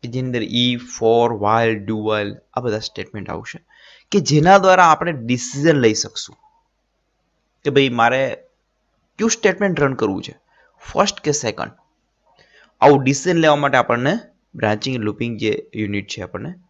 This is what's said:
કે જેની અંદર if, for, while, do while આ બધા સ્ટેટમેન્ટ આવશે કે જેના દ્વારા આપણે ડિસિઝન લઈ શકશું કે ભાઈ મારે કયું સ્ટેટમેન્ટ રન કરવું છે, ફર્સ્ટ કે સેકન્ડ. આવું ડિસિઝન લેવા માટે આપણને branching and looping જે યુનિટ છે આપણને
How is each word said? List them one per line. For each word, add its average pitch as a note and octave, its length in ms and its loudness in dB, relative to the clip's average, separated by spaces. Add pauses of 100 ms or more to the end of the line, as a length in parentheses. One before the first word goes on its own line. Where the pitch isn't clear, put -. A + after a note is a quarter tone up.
કે B2 60 -10
જેની B2+ 180 -6
અંદર B2 160 -4
if, A#2+ 380 -2 (220)
for, A#2 320 2
while, G#2+ 540 0
do A2 80 -4 (140)
while G#2 260 -4 (180)
આ B2 60 -4
બધા A2+ 180 -4
સ્ટેટમેન્ટ G2 520 -12
આવશે - 340 -12 (460)
કે G3+ 100 2
જેના D#3 380 6
દ્વારા F#3 260 6
આપણે E3 280 2
ડિસિઝન C3+ 640 0
લઈ A#2 180 4
શકશું - 420 -10 (1300)
કે D3 60 0
ભાઈ C3+ 180 4
મારે A#2+ 560 0 (760)
કયું A3 120 0
સ્ટેટમેન્ટ F#3 500 0
રન C#3 140 2
કરવું G2 280 -4
છે, - 180 -16 (520)
ફર્સ્ટ - 280 -2
કે D3 120 -2
સેકન્ડ. - 400 -6 (1080)
આવું C#3 220 6
ડિસિઝન C#3+ 360 0
લેવા D#3 180 4
માટે C#3 200 0
આપણને B2+ 420 0 (380)
branching A2 400 -4
and G#2+ 120 -4
looping A#2 280 -6
જે A2 380 -4
યુનિટ G2+ 340 -6
છે - 140 -10
આપણને G#2+ 320 -12 (160)